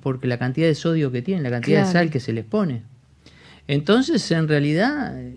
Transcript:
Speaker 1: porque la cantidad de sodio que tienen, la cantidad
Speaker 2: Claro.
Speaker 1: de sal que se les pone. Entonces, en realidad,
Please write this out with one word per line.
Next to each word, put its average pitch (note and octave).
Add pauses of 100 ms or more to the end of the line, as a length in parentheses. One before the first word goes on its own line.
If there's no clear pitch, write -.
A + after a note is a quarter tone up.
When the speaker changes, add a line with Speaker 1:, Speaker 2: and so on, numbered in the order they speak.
Speaker 1:
porque B2+
la A#2+
cantidad C3
de D#3
sodio D#3
que A#2+
tienen, F#3
la A#2+
cantidad A#2+
Speaker 2:
Claro. -
Speaker 1:
de F3+
sal F3
que C#3+
se A2+
les A2+
pone. D#3 (840)
Entonces, G#3
en D#3+
realidad, D3+ (200)